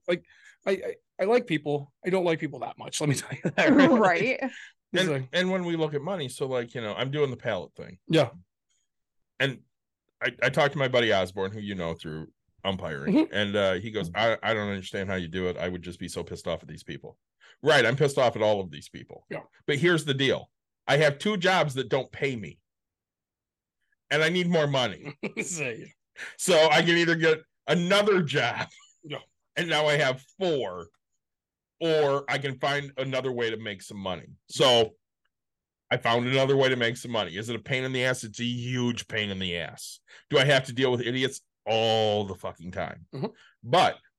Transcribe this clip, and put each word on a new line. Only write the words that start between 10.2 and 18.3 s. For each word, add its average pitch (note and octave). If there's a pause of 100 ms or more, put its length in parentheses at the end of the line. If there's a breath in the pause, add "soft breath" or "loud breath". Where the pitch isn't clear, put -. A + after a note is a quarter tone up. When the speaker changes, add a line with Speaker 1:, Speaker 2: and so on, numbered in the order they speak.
Speaker 3:
I, B2+ (100)
I B2+
talked C#3+
to D#3
my C3+
buddy A#2+
Osborne, F#2+
who A2
you G2+
know E2
through D#2 (360)
umpiring, F2+
Speaker 1:
Mm-hmm. D4+
Speaker 3:
and, G2+
uh, G2
he G#2
goes, G2
"I, A2
I G#2+
don't G#2
understand G2
how F#2+
you F#2
do F2+
it. F2+
I F2
would F2+
just F2
be F2+
so E2+
pissed E2+
off E2
at D2
these D#2
people." - (460 soft breath)
Right, C#3
I'm A#2+
pissed C#3+
off A#2+